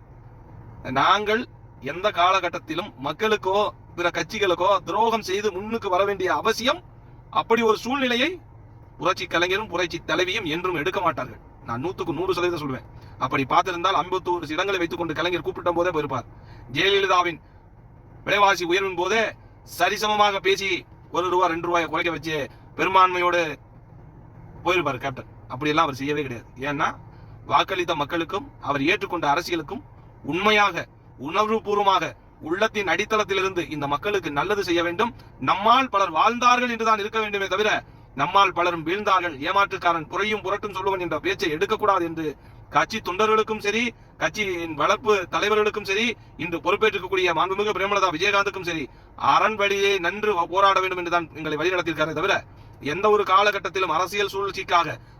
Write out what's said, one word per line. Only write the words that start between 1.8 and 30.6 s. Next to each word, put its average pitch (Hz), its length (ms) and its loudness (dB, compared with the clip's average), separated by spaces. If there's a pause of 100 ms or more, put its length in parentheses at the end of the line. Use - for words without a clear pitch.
எந்த 175 300 -2
காலகட்டத்திலும் 180 840 0 (120)
மக்களுக்கோ 196 640 0 (280)
பிற 175 140 0
கட்சிகளுக்கோ 185 760 2
துரோகம் 208 380 0
செய்து 202 300 -2
முன்னுக்கு 208 360 -6
வர 190 160 2
வேண்டிய 185 300 0
அவசியம், 233 480 0 (480)
அப்படி 226 320 2
ஒரு 214 160 4
சூழ்நிலையை 262 600 0 (580)
புரட்சி 185 280 -2
கலைஞரும் 185 420 0
புரட்சி 175 380 -2
தலைவியும் 185 380 0
என்றும் 175 300 -2
எடுக்க 175 260 -2
மாட்டார்கள். 147 400 -4 (260)
நான் 117 180 -4
நூத்துக்கு 180 280 -4
நூறு 180 220 -2
சதவீதம் 170 300 -2
சொல்லுவேன். 127 220 -6 (320)
அப்படி 135 260 -2
பார்த்திருந்தால் 175 580 2
ஐம்பத்தோரு 170 480 -2
இடங்களை 185 280 0
வைத்துக் 170 200 -4
கொண்டு 160 160 -4
கலைஞர் 165 280 -2
கூப்பிட்ட 180 300 -2
போதே 170 180 0
போயிருப்பார். 147 340 -2 (480)
ஜெயலலிதாவின் 185 680 2 (840)
விலைவாசி 196 400 4
உயர்வின் 185 320 0
போதே 185 260 0 (560)
சரிசமமாக 208 600 2
பேசி 190 460 -2 (280)
ஒரு 175 160 0
ரூபா 180 180 2
ரெண்டு 170 200 -2
ரூபாயை 170 220 0
குறைக்க 160 240 -2
வச்சு 151 380 -6 (260)
பெரும்பான்மையோடு 180 840 2 (1080)
போயிருப்பார் 165 320 0
கேப்டன். - 420 -10 (100)
அப்படியெல்லாம் 151 380 0
அவர் 135 120 -4
செய்யவே 147 240 -2
கிடையாது. 120 260 -10 (120)
ஏன்னா, 147 340 -2 (540)
வாக்களித்த 170 460 0
மக்களுக்கும் 160 560 -4 (100)
அவர் 139 200 -2
ஏற்றுக்கொண்ட 180 440 -2
அரசியலுக்கும் 175 580 -2 (400)
உண்மையாக, 196 640 2 (320)